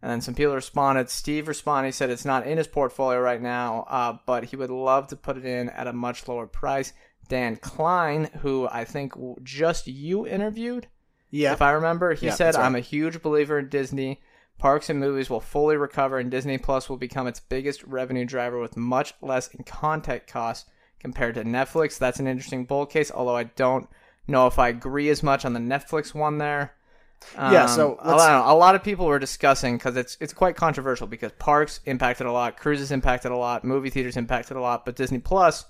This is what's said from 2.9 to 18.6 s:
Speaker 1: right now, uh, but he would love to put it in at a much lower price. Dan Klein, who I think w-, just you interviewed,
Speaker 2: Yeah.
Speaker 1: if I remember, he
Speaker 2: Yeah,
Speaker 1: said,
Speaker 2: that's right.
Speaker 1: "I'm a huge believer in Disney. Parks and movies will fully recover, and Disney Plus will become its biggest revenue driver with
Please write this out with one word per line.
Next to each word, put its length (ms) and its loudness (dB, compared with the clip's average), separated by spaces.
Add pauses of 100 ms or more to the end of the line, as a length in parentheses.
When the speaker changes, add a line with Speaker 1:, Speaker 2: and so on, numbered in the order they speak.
Speaker 1:
right 200 0
now, 480 -4
uh, 360 -2
but 200 -2
he 120 -14
would 120 -6
love 380 2
to 80 -12
put 220 -8
it 80 -12
in 240 -4
at 180 -8
a 60 -8
much 340 -6
lower 200 -6
price. 440 -4 (380)
Dan 260 -2
Klein, 720 0 (160)
who 280 -2
I 140 -8
think 300 -10
w-, 300 -12
just 440 -2
you 400 -4
interviewed, 600 -6 (420)
Speaker 2:
Yeah. 220 2
Speaker 1:
if 100 0
I 100 6
remember, 420 2
he 140 -4
Speaker 2:
Yeah, 80 0
Speaker 1:
said, 120 4
Speaker 2:
that's 100 4
right. 80 4
Speaker 1:
"I'm 100 2
a 40 0
huge 420 -4
believer 380 0
in 80 -8
Disney. 540 -4 (360)
Parks 320 2
and 100 -2
movies 300 -2
will 100 -2
fully 380 2
recover, 400 -2
and 140 -4
Disney 260 -2
Plus 320 -2
will 80 -8
become 300 -6
its 120 -8
biggest 440 -6
revenue 420 -4
driver 340 -4
with 160 -8